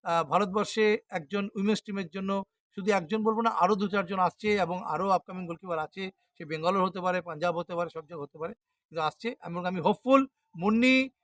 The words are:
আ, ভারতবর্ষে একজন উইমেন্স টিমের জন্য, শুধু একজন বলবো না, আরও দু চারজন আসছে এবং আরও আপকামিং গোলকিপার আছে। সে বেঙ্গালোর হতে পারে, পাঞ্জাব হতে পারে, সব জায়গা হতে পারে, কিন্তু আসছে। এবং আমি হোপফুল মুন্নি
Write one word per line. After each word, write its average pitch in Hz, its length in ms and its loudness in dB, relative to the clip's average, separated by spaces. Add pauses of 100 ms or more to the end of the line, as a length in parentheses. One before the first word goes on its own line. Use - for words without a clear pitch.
আ, 170 220 0
ভারতবর্ষে 202 720 2 (100)
একজন 196 460 -6
উইমেন্স 202 280 0
টিমের 196 260 -8
জন্য, 196 360 -4 (300)
শুধু 202 180 -2
একজন 196 320 0
বলবো 220 180 2
না, 226 80 2
আরও 185 240 2
দু 196 140 -2
চারজন 196 300 -2
আসছে 208 360 0
এবং 180 300 0
আরও 175 240 -2
আপকামিং 185 380 0
গোলকিপার 170 320 -6
আছে। 190 320 -6 (280)
সে 170 60 -14
বেঙ্গালোর 170 420 0
হতে 180 140 -4
পারে, 180 220 0
পাঞ্জাব 165 340 -2
হতে 175 180 -6
পারে, 170 160 -2
সব 160 160 -14
জায়গা 160 160 -10
হতে 147 160 -14
পারে, 175 160 -8
কিন্তু - 480 -10
আসছে। 156 280 -4
এবং 175 360 -8
আমি 180 140 -2
হোপফুল 254 460 4 (300)
মুন্নি 247 540 4 (140)